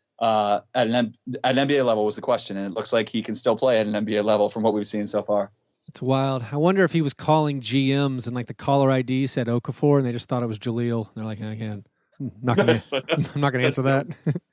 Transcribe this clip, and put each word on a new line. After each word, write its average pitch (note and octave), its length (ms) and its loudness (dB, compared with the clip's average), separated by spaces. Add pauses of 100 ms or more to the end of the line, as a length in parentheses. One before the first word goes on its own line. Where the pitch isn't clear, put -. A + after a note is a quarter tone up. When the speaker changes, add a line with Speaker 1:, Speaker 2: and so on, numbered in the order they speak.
(180)
Speaker 1:
uh, G#2+ 420 2 (140)
at B2 120 2
an A#2 80 0
M-, A#2+ 180 0 (320)
at B2+ 80 2
an B2+ 60 2
N C#3 80 2
B C#3+ 100 2
A C3 80 2
level A2 220 2
was G#2 100 -2
the G#2+ 60 -8
question. G#2+ 340 -2
And G2 160 -6
it - 20 -10
looks G#2+ 180 -2
like A2+ 180 2
he A2 120 -2
can G#2+ 120 -4
still A2+ 220 2
play A#2+ 240 2
at G#2+ 60 0
an G#2 80 -4
N G#2+ 120 -2
B G#2+ 100 -2
A G#2 60 2
level G#2 260 2
from G#2+ 140 -6
what A2 100 2
we've G#2 140 -2
seen G#2 200 -2
so G#2 140 0
far. G2+ 300 -2 (380)
Speaker 2:
It's - 140 -16
wild. C3 480 0
I C#3+ 60 -6
wonder F#3 280 4
if D#3+ 80 2
he E3 100 2
was C#3+ 120 -2
calling D3+ 460 2
G C3 340 0
Ms C3+ 320 -2
and, A#2+ 80 -6
like, A#2+ 120 -6
the A2+ 80 -12
caller C#3 360 2
I C3 120 2
D C3 240 -2
said B2 220 -4
Okafor C#3 500 2
and C3 80 0
they A#2+ 60 -2
just A#2+ 160 -8
thought B2 140 -2
it A#2+ 40 -2
was A2 120 -6
Jahlil. A#2 560 -2
They're A2 100 -8
like, G#2+ 180 -8
"I G#2+ 140 -8
can't, G#2+ 300 -10 (340)
I'm B2 120 -8 (100)
not B2 140 0
gonna, F#3 160 4
Speaker 1:
<laughs> - 0 -
That's, - 200 -2
Speaker 2:
<laughs> C#3+ 420 -2
I'm C#3+ 60 -4
not C#3+ 120 0
gonna B2+ 120 0
Speaker 1:
that's C#3+ 140 0
Speaker 2:
answer C3 40 2
Speaker 1:
so, C#3 500 -2
Speaker 2:
that." - 80 -6 (120)